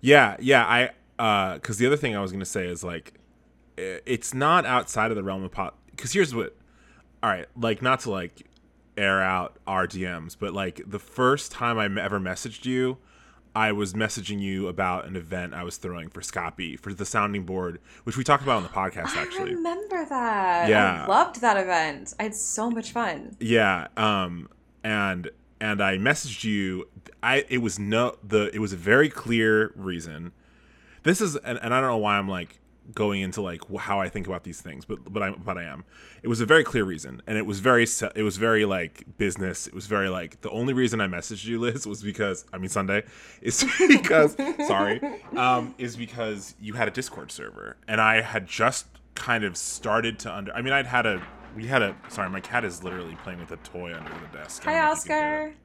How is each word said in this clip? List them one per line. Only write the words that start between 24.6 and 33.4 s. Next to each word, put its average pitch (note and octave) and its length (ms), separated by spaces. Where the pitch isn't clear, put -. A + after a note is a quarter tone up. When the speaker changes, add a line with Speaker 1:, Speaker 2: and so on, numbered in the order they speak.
Speaker 1:
and, G2 460
and G#2+ 220
I F#2+ 160
messaged B2+ 460
you. G2 440
I, C3 260
it B2+ 80
was G#2+ 220
no, A2 440
the, G#2 320
it G#2 40
was G#2 120
a F#2+ 60
very A#2 320
clear A2 680
reason. E2+ 560
This G3+ 160
is, F#3 160
and, A#2+ 260
and A#2 120
I C3 80
don't C3 80
know A#2+ 80
why G#2 220
I'm, G2 100
like, F2+ 300
going G2+ 260
into, F#2+ 200